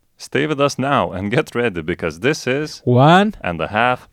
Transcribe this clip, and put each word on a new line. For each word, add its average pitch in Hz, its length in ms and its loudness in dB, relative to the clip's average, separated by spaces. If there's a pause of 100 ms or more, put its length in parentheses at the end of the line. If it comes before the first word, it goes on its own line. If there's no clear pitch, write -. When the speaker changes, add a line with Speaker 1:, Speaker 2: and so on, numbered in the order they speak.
(180)
Speaker 1:
stay 143 300 -2
with 151 140 -4
us 143 180 0
now 127 320 0
and 92 200 -4
get 127 240 -2
ready, 110 260 -2
because 82 400 -4
this 143 260 -2
is 147 380 -4
Speaker 2:
One 160 560 4
Speaker 1:
and 85 200 -4
a 78 60 -4
Half 120 460 0